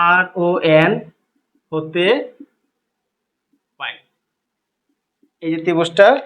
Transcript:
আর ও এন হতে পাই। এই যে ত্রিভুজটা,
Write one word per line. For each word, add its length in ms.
আর 160
ও 20
এন 100
হতে 340
পাই। 140
এই 100
যে 100
ত্রিভুজটা, 440